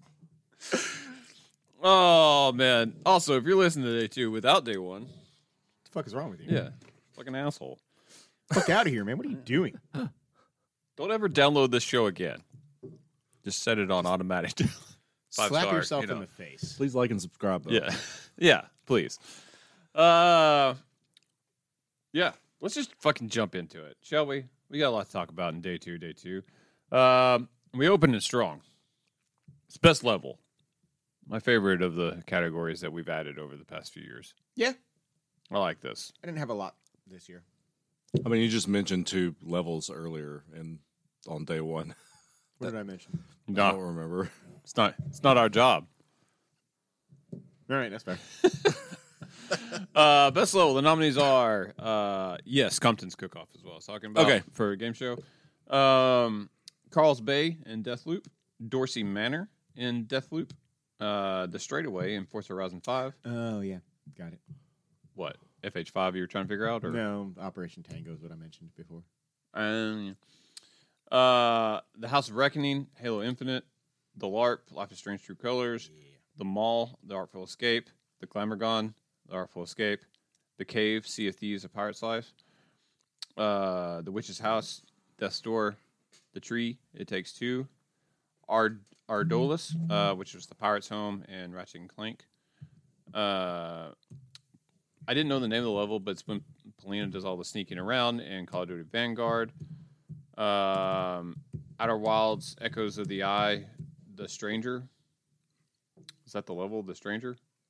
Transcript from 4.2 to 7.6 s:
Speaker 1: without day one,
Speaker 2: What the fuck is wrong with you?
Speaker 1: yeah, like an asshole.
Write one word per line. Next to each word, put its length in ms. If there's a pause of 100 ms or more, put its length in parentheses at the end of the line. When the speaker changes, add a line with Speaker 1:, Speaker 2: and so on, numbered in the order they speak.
Speaker 1:
without 320
day 120
one, 260
Speaker 2:
What 80 (760)
the 80
fuck 160
is 80
wrong 140
with 100
you? 100
Speaker 1:
yeah, 200 (460)
like 120
an 80
asshole. 420 (760)